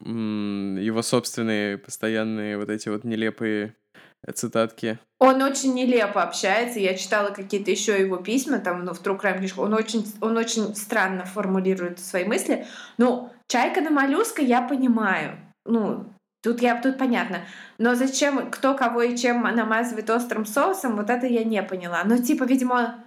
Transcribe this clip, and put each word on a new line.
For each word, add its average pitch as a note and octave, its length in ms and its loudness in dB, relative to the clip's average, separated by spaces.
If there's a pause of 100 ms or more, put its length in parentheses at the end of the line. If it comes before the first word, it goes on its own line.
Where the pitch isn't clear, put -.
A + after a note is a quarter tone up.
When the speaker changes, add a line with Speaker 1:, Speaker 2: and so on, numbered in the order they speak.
Speaker 1:
м, G#2 720 -4
его A2 260 0
собственные A2 760 -2
постоянные A2 800 -4
вот G#2 120 -6
эти A2 180 -4
вот G#2+ 160 -6
нелепые A2 720 -2 (600)
цитатки? A2+ 640 -2 (200)
Speaker 2:
Он C4 240 6
очень C4+ 320 0
нелепо A#3 480 2
общается. A3 580 0
Я F#3+ 140 2
читала G3+ 360 0
какие-то G3+ 400 -4
еще G#3+ 260 2
его F#3+ 200 2
письма, A3+ 420 0
там, F3+ 260 -4
ну, F3+ 80 -6
в F3+ 100 -10
True G3 180 -2
Crime F#3+ 180 0
книжку. F#3+ 240 -4
Он G#3 120 2
очень, A3 300 0 (160)
он A3 160 0
очень A3+ 380 -2
странно F#3+ 500 -2
формулирует F#3 760 -2
свои F#3 240 -4
мысли. A#3 420 0 (320)
Ну, A#3+ 320 2 (180)
чайка C#4+ 320 2
на D#4 100 0
моллюска, D4 520 2
я B3 200 4
понимаю. A3 720 0 (280)
Ну, G#3+ 420 0 (360)
тут A#3+ 180 0
я, A#3+ 200 2
тут C4 180 0
понятно. G3+ 400 0 (400)
Но A#3+ 160 4
зачем, C4+ 560 0
кто C#4 240 2
кого A#3+ 280 2
и A#3+ 140 2
чем A#3+ 260 2
намазывает A3 680 0
острым A3+ 340 0
соусом, C#4 520 0
вот G#3 120 -4
это B3 180 2
я A#3 180 2
не A3 180 2
поняла. F3 420 -4
Ну, A3+ 140 6
типа, B3 260 2
видимо, B3 520 2 (100)